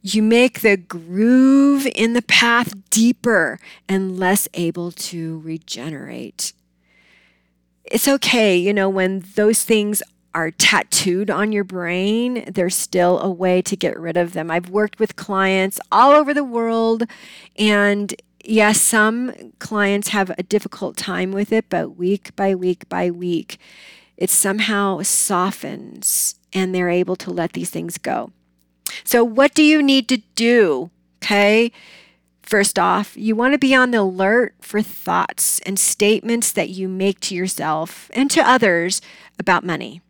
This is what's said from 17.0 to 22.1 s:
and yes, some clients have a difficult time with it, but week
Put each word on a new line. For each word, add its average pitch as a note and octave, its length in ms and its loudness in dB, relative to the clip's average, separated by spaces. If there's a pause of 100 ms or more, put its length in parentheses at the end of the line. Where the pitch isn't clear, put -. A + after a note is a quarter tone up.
and G3+ 580 2 (300)
yes, G#3+ 360 4
some A#3 520 2 (260)
clients G3+ 520 -2
have G3 280 0
a F#3 60 -6
difficult - 520 -4
time F#3 360 -6
with G3+ 200 -4
it, A3 160 0
but E3+ 280 -4
week F#3 400 -4